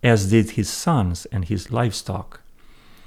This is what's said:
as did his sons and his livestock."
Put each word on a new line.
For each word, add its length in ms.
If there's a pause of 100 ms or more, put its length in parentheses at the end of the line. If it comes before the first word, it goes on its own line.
as 280
did 280
his 100
sons 580
and 180
his 260
livestock." 680 (680)